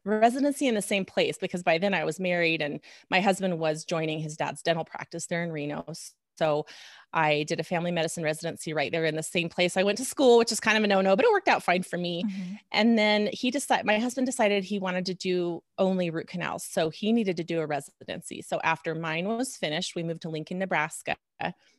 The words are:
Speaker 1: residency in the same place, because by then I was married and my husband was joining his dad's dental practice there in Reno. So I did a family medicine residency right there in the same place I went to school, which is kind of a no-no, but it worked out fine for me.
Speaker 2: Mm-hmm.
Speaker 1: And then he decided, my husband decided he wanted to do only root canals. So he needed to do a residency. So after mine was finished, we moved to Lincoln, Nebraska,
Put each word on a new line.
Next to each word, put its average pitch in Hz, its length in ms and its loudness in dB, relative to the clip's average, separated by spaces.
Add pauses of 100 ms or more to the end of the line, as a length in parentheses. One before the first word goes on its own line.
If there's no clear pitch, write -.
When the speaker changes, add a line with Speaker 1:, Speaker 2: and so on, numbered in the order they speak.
Speaker 1:
residency 247 640 2
in 233 80 2
the 208 80 0
same 196 220 -2
place, 151 340 0
because 180 240 -4
by 165 160 4
then 202 160 0
I 156 100 0
was 156 140 -2
married 170 440 0
and 147 180 -6 (300)
my 180 100 4
husband 185 380 2
was 160 260 -2
joining 160 360 -2
his 156 160 -8
dad's 143 260 -6
dental 165 220 0
practice - 420 -12
there 170 180 -2
in 170 80 -6
Reno. 147 320 -6 (540)
So 151 260 2 (480)
I 151 320 2
did 160 160 -4
a 160 40 -2
family 175 280 -2
medicine 165 320 -2
residency 156 480 -4
right 147 180 0
there 160 140 0
in 156 120 0
the 156 60 -4
same 170 280 -2
place 180 260 2
I 190 60 4
went 202 160 2
to 262 60 -6
school, 247 340 6
which 233 120 4
is 220 100 -2
kind 220 180 4
of 214 60 2
a - 20 4
no-no, 190 280 4
but 214 120 4
it 480 40 6
worked 392 180 4
out - 140 4
fine 180 200 2
for 175 160 -6
me. 175 260 -4
Speaker 2:
Mm-hmm. 190 300 -6 (180)
Speaker 1:
And 226 260 4
then 208 340 4
he 247 180 -2
decided, 254 340 0
my 214 140 2
husband 247 280 -2
decided 202 380 2
he 208 140 -4
wanted 185 280 -2
to 185 80 -2
do 180 480 -2 (140)
only 185 340 2
root 160 180 -6
canals. - 360 -6
So 160 240 0
he 208 240 -2
needed 196 240 2
to 170 80 -4
do 165 160 -4
a 156 60 -4
residency. - 720 -8
So - 240 -6
after 160 300 -2
mine 165 340 -4
was 233 280 -4
finished, 156 380 -4
we 175 80 -4
moved 165 200 -6
to 165 80 -8
Lincoln, 160 280 -6
Nebraska, 160 580 -2 (640)